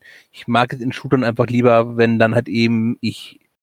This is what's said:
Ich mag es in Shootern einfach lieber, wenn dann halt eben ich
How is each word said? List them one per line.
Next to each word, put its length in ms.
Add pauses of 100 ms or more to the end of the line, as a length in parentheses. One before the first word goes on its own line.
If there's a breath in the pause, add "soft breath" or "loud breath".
(320 loud breath)
Ich 160
mag 240
es 80
in 120
Shootern 320
einfach 220
lieber, 500
wenn 220
dann 160
halt 140
eben 520
ich 400 (220)